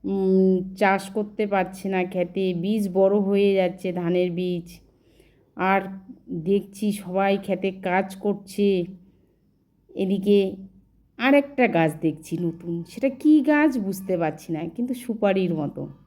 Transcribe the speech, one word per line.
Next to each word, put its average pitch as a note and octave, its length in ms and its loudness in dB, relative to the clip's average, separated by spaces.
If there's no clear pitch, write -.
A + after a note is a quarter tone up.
উম, F#3+ 720 2
চাষ G3 340 2
করতে G#3 380 -4
পারছে F#3+ 420 -2
না F#3 140 0
খেতে, F#3 500 -2
বীজ G3 400 -2
বড় G3 260 4
হয়ে G3 340 2
যাচ্ছে F#3 400 0
ধানের F3+ 380 0
বীজ। F3+ 480 -6
আর F#3+ 260 2
দেখছি F#3+ 600 -2
সবাই G3 520 0
খেতে F#3+ 280 -2
কাজ F#3+ 440 -2
করছে। G3+ 720 0
এদিকে G3 600 2
আর C4 160 4
একটা C#4 340 4
গাছ D#3+ 340 2
দেখছি D#3+ 360 -4
নতুন, E3+ 460 -6
সেটা - 260 -4
কী D4+ 320 4
গাছ D4 360 2
বুঝতে F#3+ 400 -4
পারছি D#3+ 360 -4
না, D#3+ 140 -4
কিন্তু A#3+ 260 -6
সুপারির G3 600 0
মতো। C#3+ 340 -6